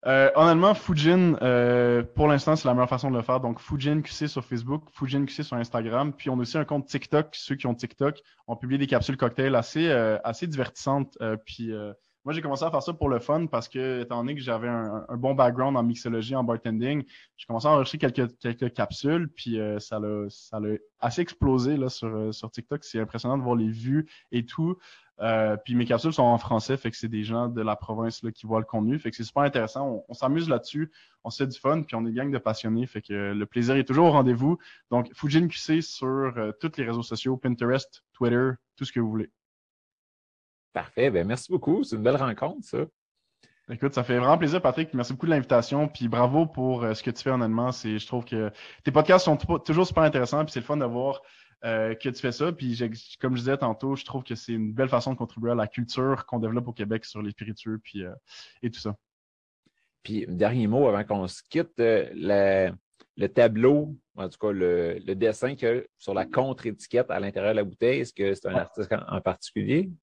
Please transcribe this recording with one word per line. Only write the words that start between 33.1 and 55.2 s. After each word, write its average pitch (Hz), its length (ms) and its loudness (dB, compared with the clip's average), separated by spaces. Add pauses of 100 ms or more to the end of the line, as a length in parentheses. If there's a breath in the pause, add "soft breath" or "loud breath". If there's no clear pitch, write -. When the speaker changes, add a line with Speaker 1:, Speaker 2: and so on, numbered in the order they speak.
Speaker 1:
euh, 101 200 -2
le 104 120 -2
plaisir 123 300 0
est 139 80 2
toujours 151 240 6
au - 20 8
rendez-vous. 135 480 4 (320 loud breath)
Donc, 120 240 0
Fujin 160 340 2
Q - 80 -6
C 160 240 0
sur, - 260 -8 (300)
euh, 107 240 -4
tous 160 160 -4
les 139 80 -4
réseaux 117 180 -4
sociaux, 127 360 -4
Pinterest, 123 720 -2
Twitter, 123 380 2 (260)
tout - 80 -8
ce - 80 -12
que 127 80 -2
vous 113 80 0
voulez. 110 220 -4 (1400)
Speaker 2:
Parfait. 113 360 0
Ben, 90 160 0
merci 120 240 -6
beaucoup. 180 320 0
C'est - 140 -6
une 107 60 -4
belle 123 140 4
rencontre, 135 500 -4
ça. - 180 -4 (880 soft breath)
Speaker 1:
Écoute, 135 240 -4
ça 127 100 0
fait 123 140 0
vraiment 131 180 6
plaisir, 170 240 0
Patrick. 160 320 0
Merci 123 220 -2
beaucoup 131 100 -6
de 165 60 0
l'invitation. 143 580 2
Puis 127 200 -4
bravo 123 360 4
pour, 127 400 -2
euh, 110 80 0
ce 110 100 -6
que 131 80 -4
tu 117 120 -10
fais, 135 80 0
honnêtement. 120 420 0
C'est, 107 260 -4
je - 80 -8
trouve 120 200 -6
que 110 240 -4 (340 loud breath)
tes 143 80 0
podcasts 156 320 6
sont 175 140 4
tou-, 170 220 0
toujours 175 260 2
super - 160 2
intéressants. 147 420 2
Puis 151 80 -10
c'est 127 80 -4
le 113 60 -12
fun 147 100 -2
de 143 80 0
voir, 127 380 -2 (420 soft breath)
euh, 113 300 0
que 127 160 -6
tu 123 100 -10
fais 127 120 0
ça. 156 200 -2
Puis 131 220 -4
j'ai, 117 160 -2 (280)
comme 127 160 0
je 123 60 -2
disais 131 160 0
tantôt, 135 400 -2
je 135 80 -10
trouve 131 180 -8
que 120 120 -10
c'est - 180 -10
une 110 220 -2
belle 131 160 0
façon 127 240 0
de - 20 -8
contribuer 117 360 -4